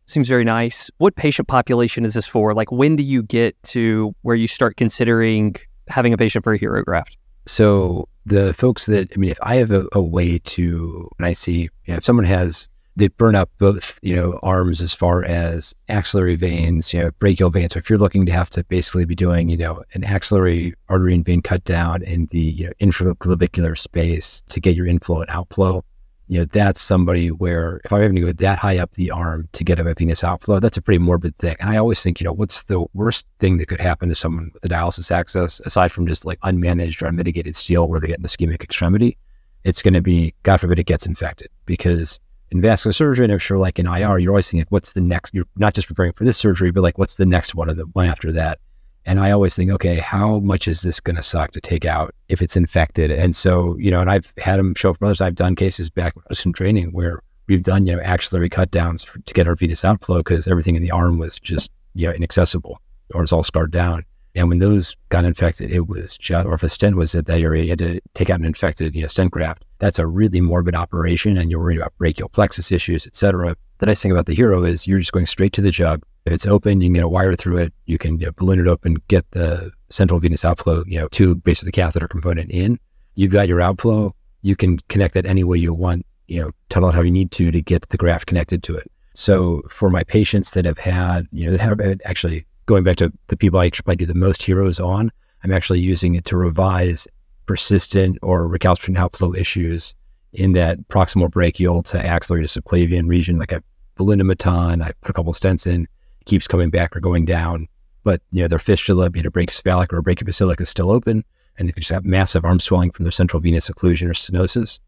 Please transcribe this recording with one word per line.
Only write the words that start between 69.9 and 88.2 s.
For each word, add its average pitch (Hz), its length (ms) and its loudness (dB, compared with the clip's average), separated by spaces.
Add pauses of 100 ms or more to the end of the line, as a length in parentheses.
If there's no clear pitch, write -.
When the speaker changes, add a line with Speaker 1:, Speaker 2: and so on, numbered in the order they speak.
Speaker 2:
a 82 80 0
really 90 340 2
morbid 87 320 2
operation, 85 640 0
and 85 140 0
you're 82 80 -2
worried 85 180 0
about - 220 -6
brachial 82 280 -2
plexus - 440 -2
issues, 85 340 -2
et - 100 -18
cetera. 90 400 0 (220)
The - 80 -4
nice 104 160 2
thing 98 100 2
about 87 140 2
the 80 80 -4
Hero 95 300 4
is 87 240 -2
you're 95 120 2
just 85 120 -4
going 90 140 0
straight - 280 0
to 104 80 -2
the 98 100 4
jug. 80 320 0 (220)
If 82 80 0
it's 85 140 -2
open, 101 340 4
you 90 60 4
can 90 80 4
get 85 80 4
a 85 40 2
wire 92 280 2
through 87 220 -2
it. 85 160 -2 (120)
You 80 120 -2
can, 82 220 -4
you 80 60 -6
know, 82 100 -6
balloon 92 240 2
it 87 80 2
open, 85 300 2 (120)
get 90 220 2
the 87 400 -2 (180)
central 87 300 2
venous 82 240 0
outflow, 82 440 0
you 87 100 -6
know, 78 120 -4
tube, 90 340 4
basically 90 240 0
the 92 60 -6
catheter 82 340 -2
component 82 440 -4
in. 98 280 0 (340)
You've 95 180 2
got 101 160 4
your 87 140 2
outflow. 101 540 0 (260)
You 98 140 2
can 90 240 2 (100)
connect 95 240 2
that 92 120 0
any 95 180 2
way 87 160 2
you 85 140 0
want, 87 320 -2 (220)
you 85 140 -4
know, 80 100 -6 (180)
tunnel 92 200 4
it 82 60 4
how 87 60 4
you 87 100 4
need 92 220 2
to, 87 180 2
to 82 100 0
get - 280 0
the 98 80 -2
graft 85 280 0